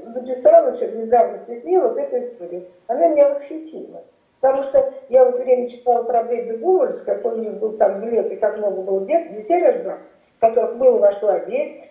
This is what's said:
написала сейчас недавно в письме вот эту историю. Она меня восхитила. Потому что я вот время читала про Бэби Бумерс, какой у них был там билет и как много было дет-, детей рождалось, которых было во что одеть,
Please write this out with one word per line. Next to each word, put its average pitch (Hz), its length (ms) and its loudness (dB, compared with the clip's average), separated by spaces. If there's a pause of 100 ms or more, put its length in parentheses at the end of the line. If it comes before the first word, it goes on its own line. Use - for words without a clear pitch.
написала 254 680 4
сейчас 233 200 -6
недавно 220 460 2
в - 60 -18
письме 269 340 0
вот 262 180 0
эту 269 200 -4
историю. 175 480 -10 (220)
Она 294 200 2
меня 285 220 4
восхитила. - 720 -10 (360)
Потому 269 240 0
что 269 300 0 (160)
я 254 160 6
вот 247 100 2
время 247 340 0
читала 233 340 0
про 233 200 0
Бэби 226 320 -4
Бумерс, - 460 0
какой 208 320 -4
у 220 40 -4
них 214 180 -6
был 214 180 -4
там 196 260 -2
билет 226 320 -4
и - 60 -10
как 214 200 -4
много 190 240 -4
было 190 200 -4
дет-, 302 340 -4
детей 330 260 -2
рождалось, 247 480 -2 (300)
которых 226 380 0
было 247 200 4
во 202 140 4
что 202 180 -2
одеть, 208 600 -4